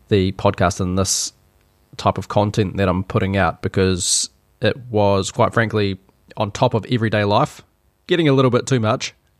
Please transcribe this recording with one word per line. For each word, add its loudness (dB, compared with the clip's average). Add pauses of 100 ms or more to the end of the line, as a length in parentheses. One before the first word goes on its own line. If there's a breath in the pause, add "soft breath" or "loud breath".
the 2
podcast 0
and -2
this -2 (640)
type 0
of -10
content 0
that 2
I'm 0
putting -2
out 0
because 0 (300)
it 0
was, 2
quite 0
frankly, 0 (400)
on -2
top 0
of -2
everyday 0
life, 0 (460)
getting 2
a 4
little 4
bit 0
too 0
much, -2 (280)